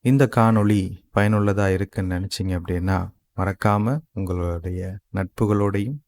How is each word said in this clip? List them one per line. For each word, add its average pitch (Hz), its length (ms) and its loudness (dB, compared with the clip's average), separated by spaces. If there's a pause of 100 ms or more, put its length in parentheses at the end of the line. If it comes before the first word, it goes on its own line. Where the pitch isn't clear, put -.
இந்த 135 360 4
காணொளி 104 640 2 (120)
பயனுள்ளதா 101 520 2
இருக்குன்னு 92 520 -2
நினைச்சீங்க 95 420 -4
அப்படின்னா, 90 500 -2 (260)
மறக்காம 104 640 0 (120)
உங்களுடைய 90 880 -6 (160)
நட்புகளோடையும் 101 920 0